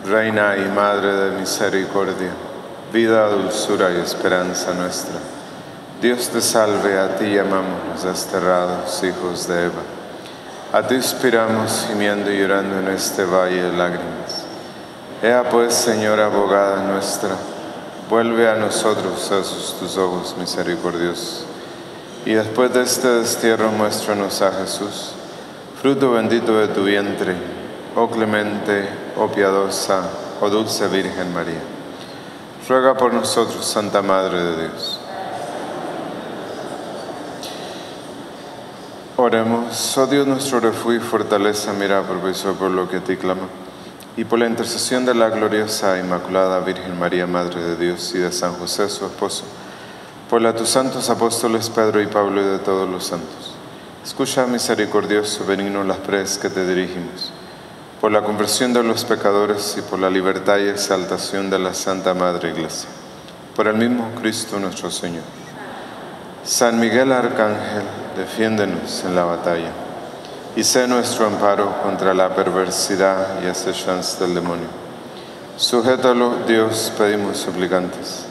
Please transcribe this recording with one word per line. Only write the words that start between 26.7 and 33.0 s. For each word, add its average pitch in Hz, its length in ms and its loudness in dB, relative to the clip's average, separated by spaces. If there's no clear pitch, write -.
vientre, 101 500 2
oh 113 80 6
clemente, 104 800 0
oh 107 100 2
piadosa, 98 760 2
oh 104 120 2
dulce 107 360 0
Virgen 92 460 -2
María, 82 280 -4
ruega 131 260 6
por 127 160 4